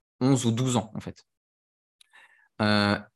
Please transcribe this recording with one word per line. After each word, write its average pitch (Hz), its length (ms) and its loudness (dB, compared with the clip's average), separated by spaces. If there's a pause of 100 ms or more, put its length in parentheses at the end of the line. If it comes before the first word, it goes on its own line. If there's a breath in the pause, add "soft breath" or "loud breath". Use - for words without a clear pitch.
(200)
onze 123 260 2
ou 113 60 2
douze 123 240 -2
ans, 110 200 -4
en 104 40 -12
fait. - 260 -14 (1400 soft breath)
Euh, 104 380 2 (160)